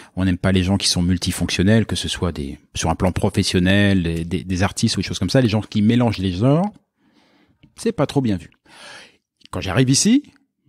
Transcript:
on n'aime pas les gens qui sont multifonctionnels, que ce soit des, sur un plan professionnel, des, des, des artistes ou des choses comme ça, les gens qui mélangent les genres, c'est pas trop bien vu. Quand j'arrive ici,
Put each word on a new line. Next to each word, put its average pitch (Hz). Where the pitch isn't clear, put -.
on 90
n'aime 90
pas 95
les 95
gens 95
qui -
sont 90
multifonctionnels, 92
que -
ce -
soit 87
des, 71
sur 87
un 82
plan 92
professionnel, 98
des, 82
des, 85
des 92
artistes -
ou 98
des 87
choses 95
comme 92
ça, 135
les 123
gens 107
qui 104
mélangent 117
les 92
genres, 143
c'est 226
pas 147
trop -
bien 110
vu. 80
Quand 92
j'arrive 101
ici, 226